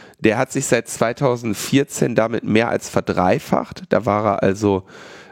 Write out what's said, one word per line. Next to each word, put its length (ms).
Der 180
hat 160
sich 120
seit 220
zweitausendvierzehn 1300
damit 300
mehr 240
als 180
verdreifacht. 1040
Da 160
war 200
er 180
also, 420